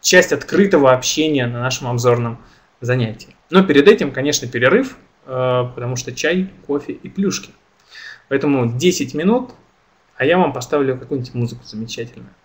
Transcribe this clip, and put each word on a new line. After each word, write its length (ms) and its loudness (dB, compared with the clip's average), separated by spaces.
часть 300 4
открытого 640 4
общения 540 0
на 120 -6
нашем 280 -4
обзорном 500 0
занятии. 540 -4
Но 140 6
перед 240 6
этим, 240 4
конечно, 360 -4
перерыв, 480 0
э, 360 -2
потому 220 -6
что 160 -10
чай, 360 -2
кофе 260 -4
и 160 -16
плюшки. 420 -4
Поэтому 480 0
десять 360 -2
минут, 380 -2
а 80 -2
я 120 2
вам 160 0
поставлю 440 -2
какую-нибудь 380 -8
музыку 300 -6
замечательную. 680 -12